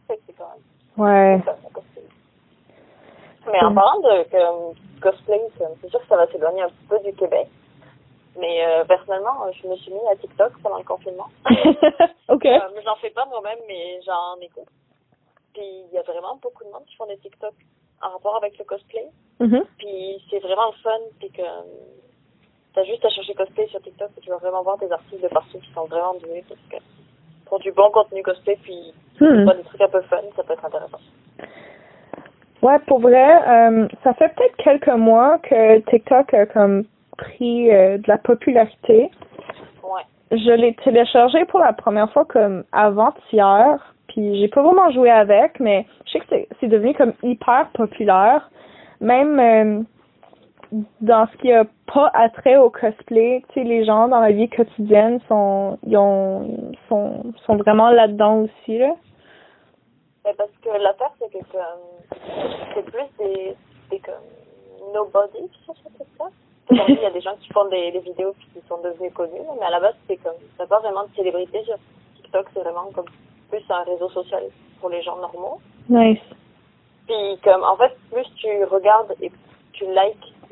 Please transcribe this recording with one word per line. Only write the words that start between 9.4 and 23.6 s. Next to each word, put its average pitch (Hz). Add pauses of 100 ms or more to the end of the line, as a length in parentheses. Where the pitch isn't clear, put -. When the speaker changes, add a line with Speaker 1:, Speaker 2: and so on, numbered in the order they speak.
Speaker 1:
je -
me 185
suis 185
mis 196 (120)
à 196
TikTok 208 (100)
pendant 196
le 185
confinement. 185 (180)
Speaker 2:
<laughs> 302 (140)
Ok. 269
Speaker 1:
Euh, 262 (160)
mais 214
j'en 214
fais 226
pas 240
moi-même, 233 (100)
mais 180
j'en 180
écoute. - (840)
Puis 208 (260)
il 175
y -
a 170
vraiment 175
beaucoup -
de 202
monde -
qui -
font 220
des 202
TikTok 208 (500)
en 185
rapport 208
avec 208
le -
cosplay. 220 (320)
Speaker 2:
Mhm. 240 (160)
Speaker 1:
Puis 196
c'est 202
vraiment 196
le 214
fun, 226 (180)
puis 196
que, 185
euh, 175 (1120)
t'as 190
juste 220
à 226
chercher 202
cosplay 196